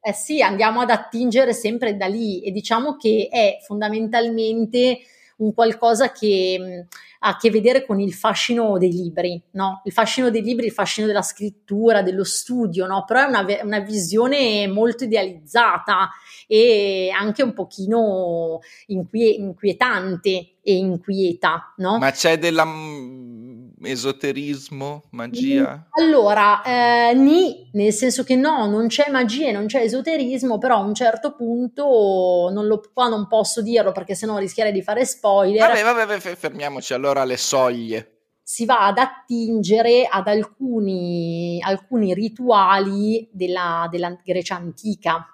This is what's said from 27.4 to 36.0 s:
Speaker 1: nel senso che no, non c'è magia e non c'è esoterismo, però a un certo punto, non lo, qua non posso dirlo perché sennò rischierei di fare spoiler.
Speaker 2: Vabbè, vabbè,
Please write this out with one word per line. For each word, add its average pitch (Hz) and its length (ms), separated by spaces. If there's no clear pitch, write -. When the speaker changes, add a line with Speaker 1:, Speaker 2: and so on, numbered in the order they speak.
Speaker 1:
nel 208 200
senso 247 320
che 254 120
no, 269 320
non 214 200
c'è 285 220
magia 262 380
e 226 40
non 202 140
c'è 262 160
esoterismo, 254 760
però 240 180
a 202 80
un 208 100
certo 233 400
punto, 226 1160
non 208 140
lo, 214 160
qua 247 160
non 214 180
posso 220 360
dirlo 208 300
perché 190 220
sennò 214 240
rischierei 202 340
di 185 100
fare 220 220
spoiler. 202 640
Speaker 2:
Vabbè, 226 140
vabbè, 226 240